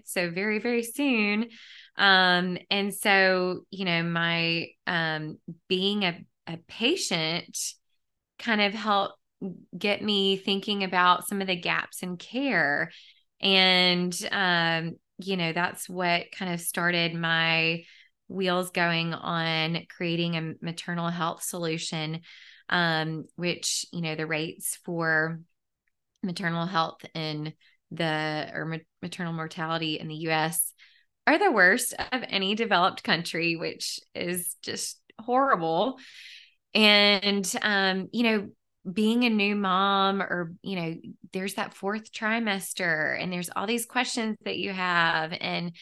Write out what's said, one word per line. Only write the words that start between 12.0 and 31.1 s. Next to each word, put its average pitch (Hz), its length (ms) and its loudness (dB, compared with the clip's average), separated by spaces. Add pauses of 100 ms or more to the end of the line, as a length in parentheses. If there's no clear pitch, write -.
in 180 140 -6
care. 170 720 0 (500)
And, 180 760 4 (160)
um, 165 640 2 (200)
you 190 200 -2
know, 165 160 0
that's 175 360 -2
what 175 360 0 (120)
kind 185 160 -4
of 170 80 -4
started 170 540 0
my 165 680 2 (440)
wheels 185 440 -2
going 165 420 0
on 165 760 -2
creating 170 460 -2
a 160 260 -6
maternal 170 480 -6
health 170 320 -4
solution, 165 800 -6 (480)
um, 160 560 0 (120)
which, - 540 -4
you 175 100 -6
know, 156 140 -4
the 156 120 -4
rates 160 560 -4
for 160 580 0 (800)
maternal 170 460 -2
health 165 360 -2 (120)
in 156 380 -6 (380)
the, 156 640 -2
or 156 120 -6
ma-, 160 120 -4 (240)
maternal 175 320 -6
mortality 160 640 -4
in - 80 -10
the 156 80 -8
U 160 160 -4
S 160 420 0 (540)